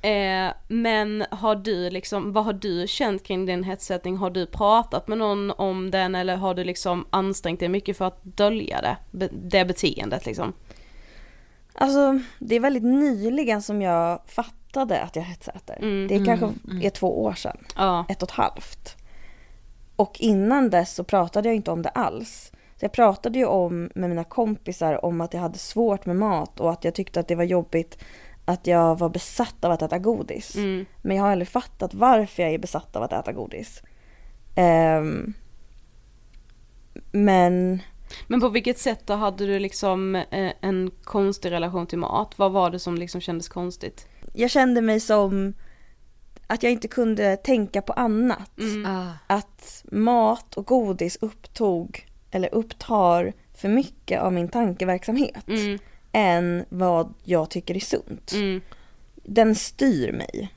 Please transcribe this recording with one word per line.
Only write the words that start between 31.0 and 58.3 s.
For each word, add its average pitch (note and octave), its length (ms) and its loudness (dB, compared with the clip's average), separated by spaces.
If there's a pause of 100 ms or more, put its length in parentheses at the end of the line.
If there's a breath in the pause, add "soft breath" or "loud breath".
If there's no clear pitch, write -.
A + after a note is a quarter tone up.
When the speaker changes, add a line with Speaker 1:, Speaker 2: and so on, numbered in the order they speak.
Speaker 2:
Men F#3+ 160 0
jag G3 60 2
har G3+ 80 4
aldrig F3+ 160 0
fattat - 460 -6
varför G#3+ 500 4
jag D#3+ 100 2
är D#3+ 40 -2
besatt - 380 -8
av A2 80 -2
att A#2+ 100 -4
äta - 180 -6
godis. - 500 -12 (760 soft breath)
Ehm, E3 800 4 (1800)
men F#3 720 4 (460 loud breath)
Speaker 1:
Men A#3+ 140 2
på B3+ 80 4
vilket A#3+ 300 -2
sätt A3+ 280 -4
då G#3 60 0
hade G3+ 320 -2
du G3 140 0
liksom, F#3+ 560 -2
eh, F#3 360 -2 (100)
en F#3 300 -2 (120)
konstig G3 480 -2
relation F3 360 -4
till E3 100 -6
mat? - 420 -4
Vad G3 120 4
var F#3 180 2
det F3 100 -6
som F3 160 -4
liksom F3 260 -6
kändes E3 280 -6
konstigt? - 580 -10 (260 soft breath)
Speaker 2:
Jag A#3+ 160 0
kände B3+ 320 4
mig A3 180 2
som G3+ 540 2 (920 soft breath)
att A3+ 160 -2
jag A#3+ 80 4
inte A3+ 160 -2
kunde G#3 500 2
tänka G#3 440 2
på - 120 -6
annat. A3+ 680 0
Speaker 1:
Mm. G#3+ 260 -4 (120)
Speaker 3:
Ah. F3+ 140 -8 (160)
Speaker 2:
Att - 640 -4
mat A3+ 640 2
och G3+ 100 -8
godis G3 560 2
upptog, G3+ 840 -4 (240)
eller F#3 240 -2
upptar, G3 800 2 (200 soft breath)
för - 160 -4
mycket - 520 0
av F#3 120 2
min F3 160 0
tankeverksamhet G3+ 960 0
Speaker 1:
Mm. G#3 320 -2 (320 soft breath)
Speaker 2:
än F3 580 2
vad F3+ 440 2 (100)
jag D#3+ 260 0
tycker F3 260 -6
är F#3+ 40 -2
sunt. - 540 -6